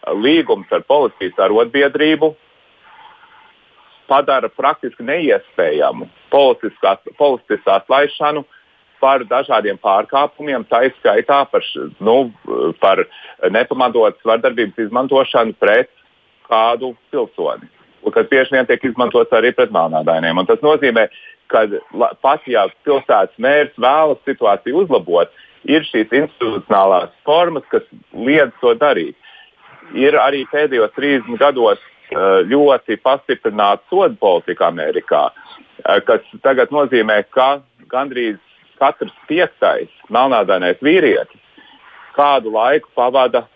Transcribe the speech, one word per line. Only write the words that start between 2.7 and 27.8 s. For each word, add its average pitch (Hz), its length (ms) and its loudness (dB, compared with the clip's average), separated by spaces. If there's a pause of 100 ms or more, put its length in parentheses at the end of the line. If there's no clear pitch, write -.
padara 135 420 0
praktiski 135 540 -6
neiespējamu 92 1040 -2 (240)
policiskās, 113 680 0 (160)
policijas 127 480 -2
atlaišanu 143 800 0 (580)
par 135 260 2
dažādiem 110 520 -2
pārkāpumiem, 131 920 -2
tā 120 180 2
izskaitā 123 640 0
par - 140 0
š-, 73 240 -10 (100)
nu, 117 320 0 (480)
par 95 240 2 (480)
nepamatotas 120 720 0
vardarbības 113 600 -2
izmantošanu 123 760 0
pret 107 300 2 (580)
kādu 120 460 0 (180)
pilsoni, 95 560 -6 (360)
un - 120 -4
kas 113 140 0
bieži 131 260 2
vien 127 120 0
tiek - 160 -2
izmantots 120 520 0
arī 117 200 2
pret 113 200 0
melnādainiem. 82 640 0
Un 95 80 -4
tas 113 160 2
nozīmē, 131 440 2 (400)
ka 113 180 2 (240)
la-, 113 320 -2
pat 143 260 -2
ja 110 200 0 (160)
pilsētas 131 520 0
mērs 143 400 0
vēlas 143 480 0
situāciju 123 640 -2
uzlabot, 87 460 0 (300)
ir 151 220 0
šīs - 280 -4
institucionālās 104 1000 0 (100)
formas, 160 460 -2
kas - 160 -2 (260)